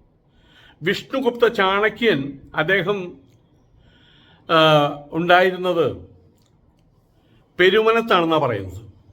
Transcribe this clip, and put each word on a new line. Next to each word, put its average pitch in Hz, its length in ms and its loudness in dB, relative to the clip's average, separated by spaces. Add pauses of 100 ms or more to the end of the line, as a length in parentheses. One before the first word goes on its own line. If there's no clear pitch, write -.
(880)
വിഷ്ണുഗുപ്ത 240 560 -2 (160)
ചാണക്യൻ, 202 600 0 (420)
അദ്ദേഹം, 190 360 -2 (1600)
ആ, - 20 4 (600)
ഉണ്ടായിരുന്നത് 175 680 2 (1700)
പെരുമനത്താണെന്നാ 202 840 2
പറയുന്നത്. 101 340 -6 (340)